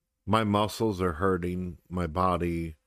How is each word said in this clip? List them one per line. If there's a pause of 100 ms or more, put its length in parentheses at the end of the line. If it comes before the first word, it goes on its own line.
(260)
My
muscles
are
hurting. (100)
My
body, (100)